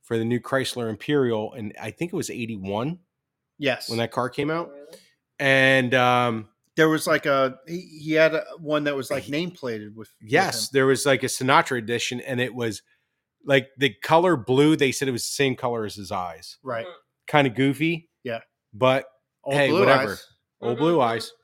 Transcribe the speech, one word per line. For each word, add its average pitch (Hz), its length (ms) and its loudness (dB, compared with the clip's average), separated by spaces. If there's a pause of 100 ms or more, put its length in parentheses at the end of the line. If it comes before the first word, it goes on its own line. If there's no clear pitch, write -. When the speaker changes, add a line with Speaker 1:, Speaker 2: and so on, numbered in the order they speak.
Speaker 1:
for 117 140 -4
the 113 80 -2
new 117 140 0
Chrysler 120 500 -4
Imperial, 113 640 0
and 107 280 -10
I 107 100 -10
think 170 200 -8
it 202 40 -8
was 143 140 -6
eighty-one 113 720 -6 (580)
Speaker 2:
Yes. 131 320 -4
Speaker 1:
when 117 100 -4
that 117 120 -2
car 123 180 -4
came 143 200 -6
out. 165 200 -6
Speaker 3:
Really? - 280 -20 (420)
Speaker 1:
And, 135 540 4
um, 123 560 2 (260)
Speaker 2:
There 160 140 6
was, 156 180 -2
like, 151 200 0
a, 135 300 2 (100)
he, 170 120 -10 (220)
he 156 120 -6
had 156 200 4
a, 156 100 -4 (140)
one 151 280 -2
that 143 120 -2
was, 131 140 -8
like, 135 140 -4
Speaker 1:
He 135 60 -10
Speaker 2:
name 165 200 -4
plated 107 440 -10
with, 110 140 -18 (100)
with 107 120 -20
Speaker 1:
Yes, 131 340 0
Speaker 2:
him. - 80 -12
Speaker 1:
there 135 140 4
was, 135 180 2
like, 135 180 4
a 123 40 -4
Sinatra 131 500 2
edition, 117 420 -6
and 123 220 -4
it 120 120 -4
was, 117 280 -6 (640)
like, 135 320 2
the 127 240 0
color 165 340 4
blue, 135 400 4
they 139 160 2
said 135 160 -4
it 135 40 -2
was 117 120 -6
the - 120 -8
same 135 200 0
color 117 300 -4
as 98 100 -10
his 101 160 -14
eyes. 87 520 -10
Speaker 2:
Right. 117 240 -8
Speaker 3:
Mm-hmm. - 400 -20
Speaker 1:
Kinda 143 240 4
goofy. 139 580 -2 (140)
Speaker 2:
Yeah. 113 160 -8 (340)
Speaker 1:
But 131 320 2 (380)
Speaker 2:
Old 143 120 -4
Speaker 1:
hey, 139 140 4
Speaker 2:
blue 165 120 2
Speaker 1:
whatever. 131 320 4
Speaker 2:
eyes. - 140 -14 (340)
Speaker 1:
Old 120 160 -2
Speaker 3:
Mm-hmm. 135 60 -2
Speaker 1:
blue 165 180 4
eyes. 113 300 0 (120)